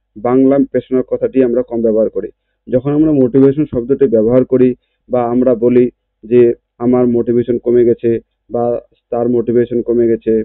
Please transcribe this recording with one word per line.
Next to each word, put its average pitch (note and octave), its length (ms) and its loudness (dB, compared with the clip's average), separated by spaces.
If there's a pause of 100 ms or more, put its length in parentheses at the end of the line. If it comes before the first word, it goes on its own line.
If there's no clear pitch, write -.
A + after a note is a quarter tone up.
(160)
বাংলা C3 420 2 (140)
পেশনার B2+ 300 -2
কথাটি B2 420 -2
আমরা A#2+ 180 0
কম A#2 200 -6
ব্যবহার A2 280 0
করি। G2 180 -8 (400)
যখন B2+ 240 -2
আমরা D#3 200 2
motivation C3+ 520 2
শব্দটি C3+ 420 -2
ব্যবহার A#2 380 2
করি B2+ 300 0 (340)
বা B2 160 -2
আমরা B2 300 0
বলি B2 360 2 (340)
যে A#2+ 300 2 (240)
আমার B2 280 0
motivation A#2+ 520 -2
কমে A#2+ 260 2
গেছে A#2 360 -2 (300)
বা A#2+ 300 -4 (300)
তার A#2+ 180 -2
motivation A#2+ 540 0
কমে A#2 260 0
গেছে A2+ 360 -2